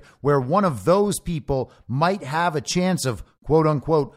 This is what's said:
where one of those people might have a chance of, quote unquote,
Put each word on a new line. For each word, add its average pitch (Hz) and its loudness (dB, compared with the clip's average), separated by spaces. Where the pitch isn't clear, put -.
where 143 2
one 160 0
of 123 -2
those 196 2
people 143 -6
might 165 -2
have 160 -2
a 151 -4
chance 180 -2
of, 117 -6
quote 156 4
unquote, 151 0